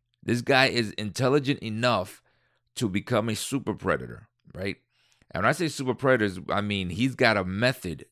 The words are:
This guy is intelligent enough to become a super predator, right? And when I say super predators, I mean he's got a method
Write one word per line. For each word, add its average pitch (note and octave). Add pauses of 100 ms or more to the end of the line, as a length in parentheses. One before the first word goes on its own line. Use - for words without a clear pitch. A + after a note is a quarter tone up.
(220)
This A#2+
guy C3
is A2
intelligent C3
enough A2 (540)
to A#2
become G#2
a A2
super A2+
predator, C2 (260)
right? F#2+ (560)
And F2+
when A2
I C3+
say D#3+
super C3
predators, A2 (100)
I F#2+
mean G2+
he's A#2+
got A2+
a G2
method F#2